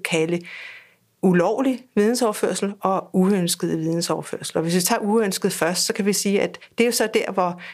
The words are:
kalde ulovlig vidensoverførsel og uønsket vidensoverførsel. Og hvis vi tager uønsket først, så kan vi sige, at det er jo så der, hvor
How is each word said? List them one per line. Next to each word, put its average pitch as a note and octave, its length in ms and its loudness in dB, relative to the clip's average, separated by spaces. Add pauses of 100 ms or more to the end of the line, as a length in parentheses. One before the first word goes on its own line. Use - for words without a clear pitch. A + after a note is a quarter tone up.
kalde E3+ 360 0 (840)
ulovlig G3+ 640 2 (100)
vidensoverførsel G#3 840 0
og F#3+ 340 0
uønsket F3 680 2
vidensoverførsel. D#3+ 800 -4
Og D#3+ 60 0
hvis E3+ 120 0
vi F#3 60 2
tager A3+ 180 2
uønsket G#3 540 0
først, E3+ 320 0
så G#3+ 80 -2
kan G3+ 120 -2
vi G3+ 80 2
sige, G3 280 0
at - 180 -4 (180)
det A3+ 60 4
er - 20 4
jo A#3+ 60 2
så A#3 220 0
der, - 180 0
hvor F3+ 300 -2 (120)